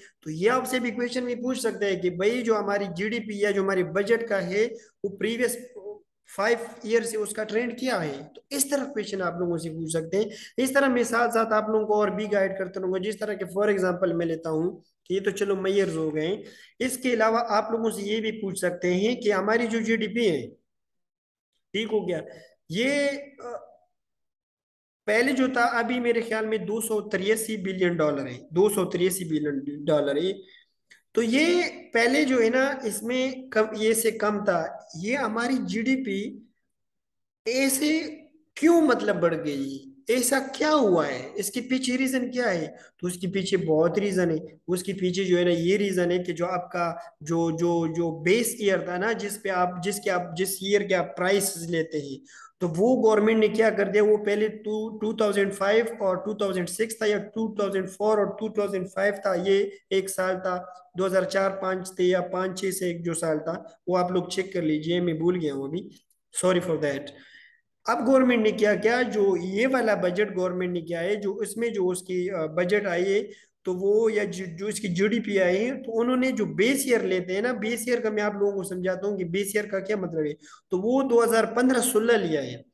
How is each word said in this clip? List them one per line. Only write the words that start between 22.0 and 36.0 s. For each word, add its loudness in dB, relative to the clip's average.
गया, -4
ये, 0
अ, -8
पहले 4
जो 4
था 2
अभी -2
मेरे 2
ख्याल -2
में -2
दो -4
सौ -2
तिरासी -2
billion 0
dollar 0
है, -10
दो 6
सौ 0
तिरासी -2
billion -4
dollar 2
है, 0
तो 4
ये 4
पहले 4
जो 2
है 4
ना 2
इसमें -4
कम, 2
ये 4
से 2
कम 0
था। -2
ये -2
हमारी -2
जीडीपी -4